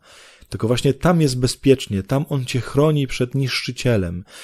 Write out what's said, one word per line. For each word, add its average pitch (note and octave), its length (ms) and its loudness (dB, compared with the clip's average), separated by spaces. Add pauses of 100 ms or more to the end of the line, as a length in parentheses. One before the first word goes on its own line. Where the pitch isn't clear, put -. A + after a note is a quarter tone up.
(480)
tylko A2 200 -4
właśnie B2+ 260 2
tam E3+ 260 2
jest C3 180 2
bezpiecznie, B2+ 640 2
tam C#3 260 -2
On C#3 160 -2
cię B2+ 160 -4
chroni D3 460 2
przed - 280 -4
niszczycielem, A#2 920 -2 (200)